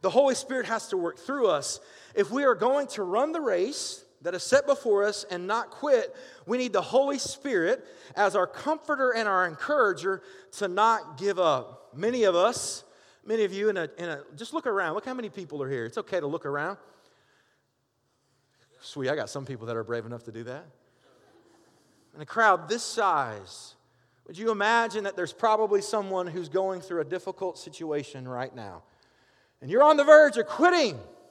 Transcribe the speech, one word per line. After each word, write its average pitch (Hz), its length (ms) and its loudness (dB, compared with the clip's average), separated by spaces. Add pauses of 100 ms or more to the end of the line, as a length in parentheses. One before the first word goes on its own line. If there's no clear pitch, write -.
The 185 80 0
Holy 269 260 4
Spirit 254 320 -4
has 226 220 -4
to 190 80 -2
work 170 200 -4
through 262 300 0
us. 147 320 0 (340)
If 190 160 0
we 262 140 -2
are 254 120 4
going 262 320 0
to 208 160 -8
run 226 280 0
the 330 100 -4
race 220 600 -2 (180)
that 170 120 -6
is 180 100 -8
set 277 220 4
before 226 380 2
us 208 260 -2
and 180 180 -6
not 220 240 -4
quit, 247 440 0 (300)
we 233 120 -2
need 247 160 -2
the 190 80 2
Holy 269 380 2
Spirit - 680 -2 (300)
as 196 200 2
our 180 120 2
comforter 285 640 -2
and 226 160 0
our 185 180 2
encourager 190 760 -2 (320)
to 202 140 -6
not 185 500 0
give 185 220 -2
up. 131 560 0
Many 226 280 0
of 185 120 4
us, - 480 0 (400)
many 220 220 0
of 185 80 -4
you, 202 160 0
in 196 80 -2
a, 160 200 -4
in 175 120 -8
a, 147 140 -8 (120)
just 226 180 -16
look 311 140 -4
around. 190 280 -2
Look 214 100 -6
how 254 80 -8
many 240 160 -8
people 151 340 -10
are 131 60 -6
here. 123 160 -4
It's 113 140 -8
okay 185 200 -4
to 151 80 -6
look 156 180 -6
around. 151 320 -6 (2000)
Sweet, 131 300 -6
I 147 60 0
got 113 140 -6
some 135 160 -10
people 113 220 -12
that 117 80 -6
are 113 80 -6
brave 117 220 -6
enough 117 200 -14
to 113 60 -14
do 113 120 -14
that. 131 220 -14 (1500)
In 151 60 -18
a 151 40 -14
crowd 185 440 4
this 226 140 -4
size, 131 920 -4 (520)
would 160 100 -18
you 226 140 -2
imagine 220 520 0
that 196 120 -6
there's 180 180 -6
probably 214 480 2
someone 196 460 -2
who's 165 220 -8
going 185 320 -2
through 170 200 -6
a 147 40 -2
difficult 180 520 -8
situation 147 680 -8
right 127 280 -8
now? 98 280 -14 (800)
And 135 80 -12
you're 233 140 4
on 302 140 8
the 285 60 4
verge 302 340 10
of 220 100 -2
quitting. 302 520 4 (320)